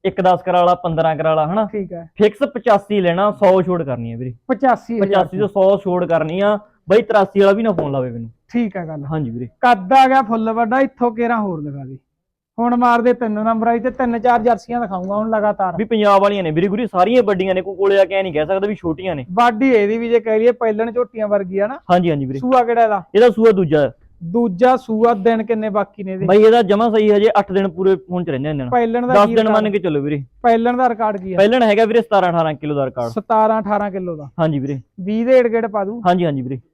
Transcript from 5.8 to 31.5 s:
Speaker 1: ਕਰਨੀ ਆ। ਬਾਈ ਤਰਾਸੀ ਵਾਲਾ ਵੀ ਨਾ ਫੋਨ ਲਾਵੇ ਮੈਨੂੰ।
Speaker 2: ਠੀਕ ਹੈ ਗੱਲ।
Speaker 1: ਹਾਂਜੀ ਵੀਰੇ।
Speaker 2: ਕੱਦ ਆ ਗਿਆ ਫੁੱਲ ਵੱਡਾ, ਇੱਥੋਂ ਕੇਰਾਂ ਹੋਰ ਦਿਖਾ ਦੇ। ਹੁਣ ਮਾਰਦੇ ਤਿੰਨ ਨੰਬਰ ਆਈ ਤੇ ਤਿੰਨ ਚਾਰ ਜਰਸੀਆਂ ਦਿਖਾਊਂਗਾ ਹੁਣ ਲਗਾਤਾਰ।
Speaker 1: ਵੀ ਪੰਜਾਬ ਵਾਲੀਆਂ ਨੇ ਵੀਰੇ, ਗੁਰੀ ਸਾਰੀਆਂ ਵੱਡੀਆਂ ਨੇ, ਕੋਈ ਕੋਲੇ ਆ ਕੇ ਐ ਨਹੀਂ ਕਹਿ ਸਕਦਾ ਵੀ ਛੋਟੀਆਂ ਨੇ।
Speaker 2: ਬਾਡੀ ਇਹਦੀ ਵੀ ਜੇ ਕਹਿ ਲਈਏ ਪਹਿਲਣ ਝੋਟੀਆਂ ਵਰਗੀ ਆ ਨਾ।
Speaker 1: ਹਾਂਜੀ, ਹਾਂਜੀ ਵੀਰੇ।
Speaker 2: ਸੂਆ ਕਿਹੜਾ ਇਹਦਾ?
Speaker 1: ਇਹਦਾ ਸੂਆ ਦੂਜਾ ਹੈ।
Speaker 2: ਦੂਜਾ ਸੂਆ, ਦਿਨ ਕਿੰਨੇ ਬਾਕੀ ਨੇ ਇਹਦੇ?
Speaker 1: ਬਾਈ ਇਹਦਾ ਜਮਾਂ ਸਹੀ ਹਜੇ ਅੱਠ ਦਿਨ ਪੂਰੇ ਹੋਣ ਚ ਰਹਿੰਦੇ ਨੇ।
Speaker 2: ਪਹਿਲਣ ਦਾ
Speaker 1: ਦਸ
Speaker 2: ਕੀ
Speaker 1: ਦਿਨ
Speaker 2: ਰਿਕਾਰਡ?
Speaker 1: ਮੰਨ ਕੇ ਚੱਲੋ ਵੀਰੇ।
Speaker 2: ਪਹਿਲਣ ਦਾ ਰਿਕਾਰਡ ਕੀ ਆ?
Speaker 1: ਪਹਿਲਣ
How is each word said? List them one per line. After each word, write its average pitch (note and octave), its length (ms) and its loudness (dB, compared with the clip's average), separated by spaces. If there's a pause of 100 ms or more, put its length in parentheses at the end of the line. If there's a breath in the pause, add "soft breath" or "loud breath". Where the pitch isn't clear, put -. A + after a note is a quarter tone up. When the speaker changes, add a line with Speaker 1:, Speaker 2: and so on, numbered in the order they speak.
Speaker 1:
ਕਰਨੀ D#3+ 340 -2
ਆ। G3+ 180 0 (320 soft breath)
ਬਾਈ G#3+ 120 6
ਤਰਾਸੀ G3+ 380 0
ਵਾਲਾ G3 120 6
ਵੀ A3 120 0
ਨਾ A3 80 0
ਫੋਨ D#3 200 -4
ਲਾਵੇ B2+ 200 -4
ਮੈਨੂੰ। A#2 180 -12 (240)
Speaker 2:
ਠੀਕ A3+ 240 -2
ਹੈ F3 100 -8
ਗੱਲ। D3+ 180 -12
Speaker 1:
ਹਾਂਜੀ D3 240 -4
ਵੀਰੇ। A#2+ 180 -8 (140)
Speaker 2:
ਕੱਦ A#3 320 2
ਆ C4 140 6
ਗਿਆ C4 140 2
ਫੁੱਲ A3 300 -2
ਵੱਡਾ, A#3 280 0
ਇੱਥੋਂ B3 320 0
ਕੇਰਾਂ A#3 280 -2
ਹੋਰ F3+ 220 -4
ਦਿਖਾ C#3+ 240 -10
ਦੇ। C3 120 -16 (600)
ਹੁਣ A#3+ 180 0
ਮਾਰਦੇ A#3+ 380 2
ਤਿੰਨ G#3+ 300 -4
ਨੰਬਰ A3+ 240 -2
ਆਈ A#3 120 0
ਤੇ B3 120 -4
ਤਿੰਨ A#3+ 280 -4
ਚਾਰ A#3+ 220 2
ਜਰਸੀਆਂ A#3+ 400 -2
ਦਿਖਾਊਂਗਾ F#3+ 340 -6
ਹੁਣ A3 140 -4
ਲਗਾਤਾਰ। G#3 480 -2
Speaker 1:
ਵੀ G#3+ 60 -2
ਪੰਜਾਬ G#3 380 2
ਵਾਲੀਆਂ G3+ 220 0
ਨੇ D#3+ 80 -2
ਵੀਰੇ, E3+ 160 0
ਗੁਰੀ G#3 200 -4
ਸਾਰੀਆਂ G#3 360 2
ਵੱਡੀਆਂ F#3+ 320 0
ਨੇ, F#3 60 0
ਕੋਈ F#3 140 -10
ਕੋਲੇ G3 240 2
ਆ F#3+ 60 6
ਕੇ F#3 100 -8
ਐ F#3+ 80 0
ਨਹੀਂ F3+ 100 -4
ਕਹਿ D3+ 120 0
ਸਕਦਾ F#3+ 220 -2
ਵੀ G#3 80 -4
ਛੋਟੀਆਂ E3+ 400 -6
ਨੇ। C3 160 -8
Speaker 2:
ਬਾਡੀ A#3+ 380 2
ਇਹਦੀ G#3+ 280 2
ਵੀ A#3 120 -6
ਜੇ A#3 100 2
ਕਹਿ A3 200 0
ਲਈਏ A#3+ 120 4
ਪਹਿਲਣ A3+ 400 -2
ਝੋਟੀਆਂ A3 360 -4
ਵਰਗੀ G3 320 -2
ਆ G#3 80 0
ਨਾ। - 120 -10 (120)
Speaker 1:
ਹਾਂਜੀ, F3 180 2
ਹਾਂਜੀ C#3+ 160 -2
ਵੀਰੇ। C3 140 -6
Speaker 2:
ਸੂਆ B3+ 240 2
ਕਿਹੜਾ A#3 200 2
ਇਹਦਾ? G#3 200 0 (120)
Speaker 1:
ਇਹਦਾ A#3 140 6
ਸੂਆ A3 220 4
ਦੂਜਾ D#3 300 2
ਹੈ। B2 100 0 (300)
Speaker 2:
ਦੂਜਾ A3+ 540 0
ਸੂਆ, A3+ 380 0
ਦਿਨ A3 320 0
ਕਿੰਨੇ A3 240 -4
ਬਾਕੀ G3+ 340 -6
ਨੇ F#3+ 100 -8
ਇਹਦੇ? F#3 120 -6
Speaker 1:
ਬਾਈ G3+ 160 6
ਇਹਦਾ A3+ 200 6
ਜਮਾਂ G#3 300 2
ਸਹੀ G#3+ 200 2
ਹਜੇ G#3 180 4 (100)
ਅੱਠ G3+ 120 -4
ਦਿਨ G3 160 0
ਪੂਰੇ F#3 280 0 (160)
ਹੋਣ F3+ 120 -4
ਚ E3+ 60 -6
ਰਹਿੰਦੇ C#3+ 240 -4
ਨੇ। C3 160 -6
Speaker 2:
ਪਹਿਲਣ A#3+ 380 -2
ਦਾ B3+ 60 0
Speaker 1:
ਦਸ G#3 140 6
Speaker 2:
ਕੀ A3+ 80 -2
Speaker 1:
ਦਿਨ A3 120 2
Speaker 2:
ਰਿਕਾਰਡ? G#3+ 160 2
Speaker 1:
ਮੰਨ G#3 80 -2
ਕੇ G3+ 80 -2
ਚੱਲੋ D#3+ 220 -2
ਵੀਰੇ। C#3+ 220 -4 (180)
Speaker 2:
ਪਹਿਲਣ A#3 360 0
ਦਾ B3+ 120 0
ਰਿਕਾਰਡ G#3+ 280 -4
ਕੀ F#3+ 160 -10
ਆ? F3 40 -2
Speaker 1:
ਪਹਿਲਣ A#3 260 4